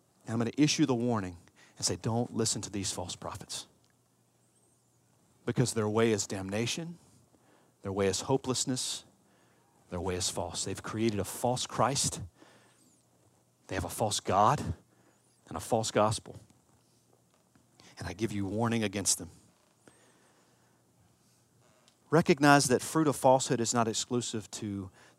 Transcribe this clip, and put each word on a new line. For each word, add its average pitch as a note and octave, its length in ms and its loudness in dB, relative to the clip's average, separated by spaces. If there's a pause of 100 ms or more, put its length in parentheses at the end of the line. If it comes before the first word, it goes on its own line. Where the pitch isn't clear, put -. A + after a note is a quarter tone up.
(300)
And A2+ 40 -6
I'm A2+ 60 -2
gonna A#2 180 -2
issue D3 280 4
the C3 80 2
warning A2 440 -2 (380)
and - 100 -6
say, F#2+ 100 -2
"Don't A#2 400 -4
listen A2+ 260 -2
to F#2+ 80 -10
these G2 220 -6
false F2+ 240 -8
prophets." - 500 -12 (1800)
Because B2 300 0
their G#2+ 160 0
way A2+ 220 4
is G2 160 0
damnation, A#2 720 -6 (840)
their G2 100 -8
way G2 140 0
is F#2 160 0
hopelessness, - 840 -2 (840)
their F2+ 100 -8
way F#2 140 -4
is F2+ 160 -2
false. F2 360 -6
They've F#2+ 180 -6
created A2 360 0
a F#2 40 -2
false - 420 -4
Christ. - 560 0 (1500)
They F#2+ 80 -8
have F2+ 100 -4
a - 40 -8
false G#2+ 300 -2
God G#2 560 2 (720)
and - 100 -10
a - 20 -8
false A2+ 300 -2
gospel. - 500 0 (1600)
And - 100 -8
I E2 60 -6
give G#2 180 -4
you G2+ 140 -2
warning A2+ 380 0
against G2+ 340 -2
them. F2+ 140 -12 (2750)
Recognize C#3+ 540 8
that B2 160 4
fruit D#3+ 260 0
of C3 80 4
falsehood C3 460 4
is A2+ 120 0
not A#2 140 2
exclusive A2+ 640 -4
to G2 380 -8 (300)